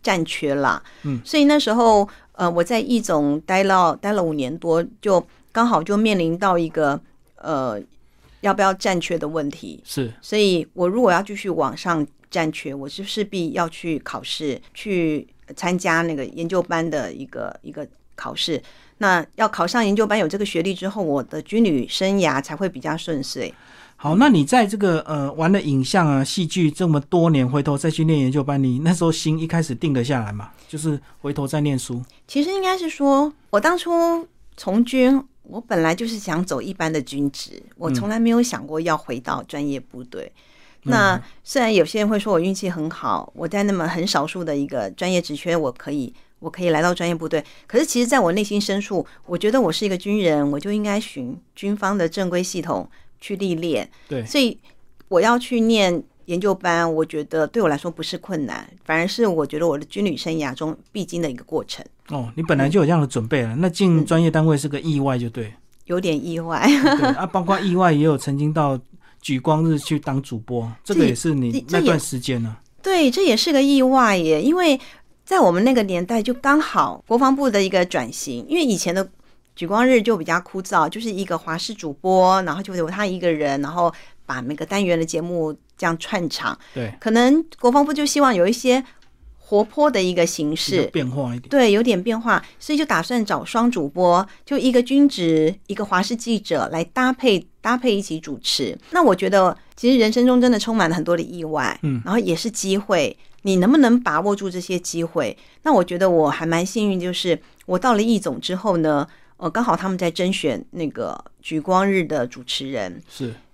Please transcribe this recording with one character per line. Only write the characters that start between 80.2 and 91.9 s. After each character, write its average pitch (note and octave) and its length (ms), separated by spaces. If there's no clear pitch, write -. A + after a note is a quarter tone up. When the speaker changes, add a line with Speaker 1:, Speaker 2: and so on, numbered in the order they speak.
Speaker 1:
较 E3+ 180
枯 F#3+ 200
燥， E3+ 260
就 G3+ 140
是 A#3 100
一 F#3+ 140
个 E3+ 120
华 D#3+ 200
视 G#3+ 160
主 D#3+ 200
播， F#3 500
然 D#3 120
后 G3 60
就 G3 140
由 E3+ 140
他 G3 160
一 F#3 140
个 F3 120
人， D3 300
然 C#3+ 100
后 E3+ 220
把 B2+ 160
每 C#3 140
个 D#3+ 100
单 G3+ 200
元 F3 120
的 E3 60
节 D#3+ 180
目 E3+ 320
这 - 80
样 E3 120
串 F3 320
场。 - 280
Speaker 2:
对。 A#2 260
Speaker 1:
可 A3 120
能 C4 320
国 B3 100
防 C#4+ 160
部 D4 80
就 D4 120
希 C#4+ 160
望 B3+ 120
有 F3 140
一 A3+ 60
些 B3+ 280
活 G#3 260
泼 D4 260
的 G#3+ 120
一 F3+ 120
个 F3 120
形 D#3+ 300
式。 - 220
Speaker 2:
比 D3 80
较 - 60
变 C3+ 180
化 B2+ 260
一 B2 40
点。 - 100
Speaker 1:
对， B3 240
有 A3 100
点 G#3+ 180